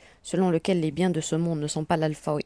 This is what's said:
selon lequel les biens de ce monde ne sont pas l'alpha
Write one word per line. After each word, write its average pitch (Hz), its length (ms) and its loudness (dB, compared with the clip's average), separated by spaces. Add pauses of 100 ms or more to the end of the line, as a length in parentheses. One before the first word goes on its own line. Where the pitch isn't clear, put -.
(220)
selon 185 280 0
lequel 175 300 2
les 156 120 0
biens 175 200 2
de 160 100 -2
ce - 140 -2
monde 165 240 0
ne 147 80 -2
sont 156 180 -4
pas 170 120 0
l'alpha 156 480 -2